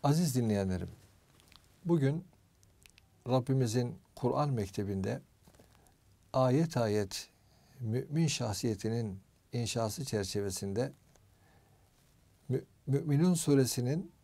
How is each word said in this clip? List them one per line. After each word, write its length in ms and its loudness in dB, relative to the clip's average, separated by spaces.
Aziz 320 2
dinleyenlerim, 540 0
bugün 400 2
Rabbimizin 720 0
Kur'an 360 0
Mektebi'nde 720 -2
ayet 440 4
ayet 520 0
mümin 460 0
şahsiyetinin 920 -2
inşası 520 -2
çerçevesinde 880 -2
Mü-, 160 -2
Müminun 480 2
suresinin 760 2